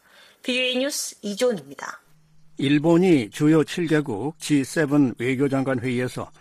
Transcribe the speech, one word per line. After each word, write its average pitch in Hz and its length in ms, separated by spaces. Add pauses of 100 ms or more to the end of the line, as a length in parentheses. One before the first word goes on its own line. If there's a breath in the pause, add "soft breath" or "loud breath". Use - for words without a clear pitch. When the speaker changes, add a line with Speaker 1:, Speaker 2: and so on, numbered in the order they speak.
(420 soft breath)
Speaker 1:
비오에이 254 360
뉴스 277 420
이조은입니다. 202 800 (580)
Speaker 2:
일본이 151 720
주요 151 360
칠 175 220
개국 139 520
지세븐 143 800
외교장관 131 600
회의에서 123 520 (100)